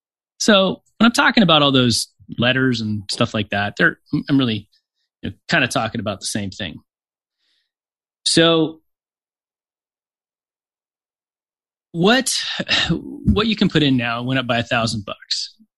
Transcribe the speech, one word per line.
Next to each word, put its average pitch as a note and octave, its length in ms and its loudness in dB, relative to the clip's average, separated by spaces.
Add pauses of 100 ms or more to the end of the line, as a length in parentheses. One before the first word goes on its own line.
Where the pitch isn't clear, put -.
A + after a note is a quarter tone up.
(380)
So F#3+ 460 2 (140)
when A3 80 4
I'm A#3 60 4
talking C#4 300 2
about E3 180 6
all C#3+ 120 4
those B2 340 2 (320)
letters B2+ 420 0
and G#2+ 300 -6
stuff - 240 -2
like G#2+ 160 -4
that, G2+ 260 -4
they're, - 220 0 (300)
I'm C#3 100 4
really, A2 300 -2 (540)
you - 80 -8
know, G2 60 -12 (120)
kinda D3+ 180 2
talking A2+ 340 -4
about G2+ 200 -8
the - 60 -10
same G2+ 240 -6
thing. F#2 260 -12 (1500)
So E3 560 2 (3000)
what, A3+ 420 2 (580)
what - 580 -2
you G#3+ 80 -2
can F#3+ 120 2
put D#3 140 0
in C3+ 140 2
now A#2+ 260 -4
went C3 160 -2
up B2 80 -4
by A#2 120 0
a A#2 40 0
thousand A2+ 420 -2
bucks. - 520 -10 (220)